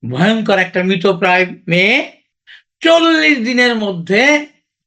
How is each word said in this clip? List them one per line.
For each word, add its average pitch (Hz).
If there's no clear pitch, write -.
ভয়ঙ্কর 196
একটা 180
মৃতপ্রায় 185
মেয়ে, 196
চল্লিশ 330
দিনের 247
মধ্যে 214